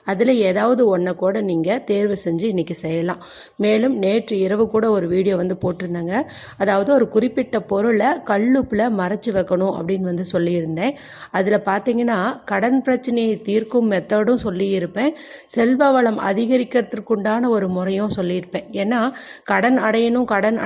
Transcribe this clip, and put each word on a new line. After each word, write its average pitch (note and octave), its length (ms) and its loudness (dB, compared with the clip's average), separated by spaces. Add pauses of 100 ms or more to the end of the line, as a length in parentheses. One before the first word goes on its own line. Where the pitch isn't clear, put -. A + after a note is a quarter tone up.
(120)
அதுல A#3+ 220 4 (160)
ஏதாவது A3+ 340 2 (100)
ஒன்றை F3+ 180 0 (100)
கூட G3 180 0 (100)
நீங்க E3+ 280 0 (120)
தேர்வு G3+ 340 0
செஞ்சு E3+ 300 -2
இன்னைக்கு E3+ 280 -2
செய்யலாம். E3 400 -4 (440)
மேலும் A3 280 2 (100)
நேற்று A3 320 0 (100)
இரவு G#3 280 2
கூட A3 100 2 (120)
ஒரு E3+ 180 0
வீடியோ F#3+ 280 2
வந்து F3+ 220 -2
போட்டிருந்தேங்க. F3 520 -4 (480)
அதாவது G3 340 2
ஒரு A#3 180 2
குறிப்பிட்ட A#3+ 460 0 (100)
பொருளை G#3+ 380 2 (220)
கல்லுப்புல A#3 580 2 (100)
மறைச்சு F3+ 380 -2
வைக்கணும் F#3 400 0
அப்படின்னு F#3 340 -4
வந்து F3+ 220 -4
சொல்லியிருந்தேன். E3+ 600 -2 (460)
அதுல G3+ 300 2
பார்த்தீங்கன்னா A3+ 500 0 (320)
கடன் B3 360 2
பிரச்சனையை A#3 500 0 (120)
தீர்க்கும் A3 440 0
மெத்தடும் G#3+ 360 0 (160)
சொல்லியிருப்பேன், G3 640 -2 (440)
செல்வ B3+ 400 2
வளம் A#3 340 2
அதிகரிக்கிறதுக்குண்டான A3 1300 0
ஒரு G3 200 0
முறையும் F#3+ 420 -2
சொல்லியிருப்பேன். F3+ 500 -4 (160)
ஏன்னா A3+ 180 0 (500)
கடன் A3+ 260 4 (100)
அடையணும், A#3 440 2
கடன் G#3+ 360 2